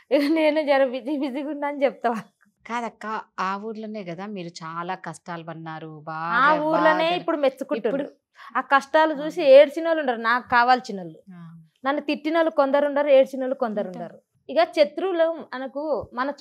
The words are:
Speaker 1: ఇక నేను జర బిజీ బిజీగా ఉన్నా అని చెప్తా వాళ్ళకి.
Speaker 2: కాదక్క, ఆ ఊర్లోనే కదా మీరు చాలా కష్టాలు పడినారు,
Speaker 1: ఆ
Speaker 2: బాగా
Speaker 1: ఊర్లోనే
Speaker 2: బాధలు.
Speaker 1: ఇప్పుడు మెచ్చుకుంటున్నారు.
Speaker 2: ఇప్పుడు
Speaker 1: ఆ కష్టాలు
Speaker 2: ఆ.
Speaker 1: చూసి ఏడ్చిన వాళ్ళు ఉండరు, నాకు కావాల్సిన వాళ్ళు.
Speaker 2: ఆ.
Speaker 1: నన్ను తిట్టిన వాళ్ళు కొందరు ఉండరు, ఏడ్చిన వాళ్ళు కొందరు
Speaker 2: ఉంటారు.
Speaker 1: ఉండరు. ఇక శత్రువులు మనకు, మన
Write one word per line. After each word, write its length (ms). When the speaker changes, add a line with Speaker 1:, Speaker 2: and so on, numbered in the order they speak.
Speaker 1:
ఇక 220
నేను 300
జర 240
బిజీ 320
బిజీగా 320
ఉన్నా 180
అని 160
చెప్తా 240
వాళ్ళకి. 600
Speaker 2:
కాదక్క, 540
ఆ 160
ఊర్లోనే 480
కదా 220
మీరు 220
చాలా 460
కష్టాలు 500
పడినారు, 540
Speaker 1:
ఆ 20
Speaker 2:
బాగా 600
Speaker 1:
ఊర్లోనే 420
Speaker 2:
బాధలు. 120
Speaker 1:
ఇప్పుడు 200
మెచ్చుకుంటున్నారు. 640
Speaker 2:
ఇప్పుడు 560
Speaker 1:
ఆ 20
కష్టాలు 540
Speaker 2:
ఆ. 100
Speaker 1:
చూసి 180
ఏడ్చిన 440
వాళ్ళు 140
ఉండరు, 160
నాకు 320
కావాల్సిన 480
వాళ్ళు. 220
Speaker 2:
ఆ. 300
Speaker 1:
నన్ను 180
తిట్టిన 320
వాళ్ళు 160
కొందరు 360
ఉండరు, 220
ఏడ్చిన 320
వాళ్ళు 140
కొందరు 320
Speaker 2:
ఉంటారు. 180
Speaker 1:
ఉండరు. 280
ఇక 140
శత్రువులు 680
మనకు, 600
మన 260